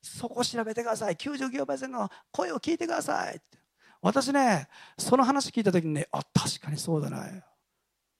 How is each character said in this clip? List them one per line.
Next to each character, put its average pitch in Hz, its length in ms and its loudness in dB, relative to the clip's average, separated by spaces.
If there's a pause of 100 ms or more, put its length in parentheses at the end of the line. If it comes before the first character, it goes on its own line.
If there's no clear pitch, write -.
「そ - 260 -10
こ 240 160 -2
調 233 220 -2
べ 220 80 -6
て 233 100 -4
く 233 40 -2
だ 226 100 0
さ 208 140 -2
い。 170 80 -2
九 285 180 -6
十 262 140 -2
九 269 160 -2
パ 277 80 -2
ー - 20 -2
セ 262 100 -6
ン 262 60 -10
ト 247 60 -6
の 202 120 -2 (220)
声 330 180 0
を 285 80 -2
聞 311 140 -2
い 339 60 0
て 339 80 -4
く - 80 -2
だ - 80 0
さ - 280 -2
い」 - 60 -10
っ - 40 -14
て。 - 180 -20 (420)
私 254 320 2
ね、 240 360 4 (300)
そ - 200 4
の 269 60 8
話 269 260 2
聞 233 100 0
い 208 40 -2
た 196 60 6
時 170 160 4
に 156 60 0
ね、 147 200 -2
「あ、 147 100 -2 (100)
確 - 280 0
か 147 100 -8
に 147 80 -4
そ 165 180 0
う 151 60 0
だ 143 80 -4
な。 131 160 -8 (920)